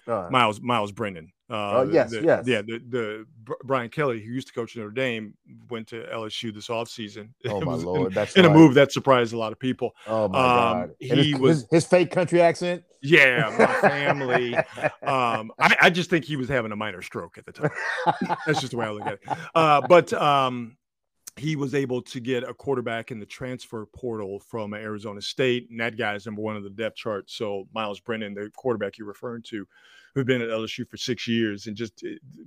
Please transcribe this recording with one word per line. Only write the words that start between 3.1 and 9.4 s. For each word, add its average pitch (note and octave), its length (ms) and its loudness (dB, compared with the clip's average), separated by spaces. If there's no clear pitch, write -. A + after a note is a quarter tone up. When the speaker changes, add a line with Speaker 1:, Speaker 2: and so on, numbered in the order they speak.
Speaker 2:
Br-, B2+ 100 -12
Brian A#2+ 260 -4
Kelly, C3 300 -2
who A2 120 -14
used B2+ 160 -8
to - 60 -20
coach A#2 220 -8
Notre G#2+ 140 -10
Dame, A2+ 460 -4
went A2+ 200 -10
to A2+ 220 -12
L A2+ 140 -6
S - 160 -10
U A2+ 100 -6
this G#2 180 -12
offseason. A2 680 -8
<laughs> - 100 -10
Speaker 1:
Oh, G#2 140 -4
Speaker 2:
It - 40 -4
Speaker 1:
my E2+ 100 -4
Speaker 2:
was E2 80 -6
Speaker 1:
Lord, F#2 320 -2
that's G#2 200 -2
Speaker 2:
in F#3 100 8
Speaker 1:
right. D3+ 60 8
Speaker 2:
a D#3 60 8
move D#3 160 10
that C3+ 180 6
surprised B2 420 2
a A#2 40 -4
lot A2 140 -2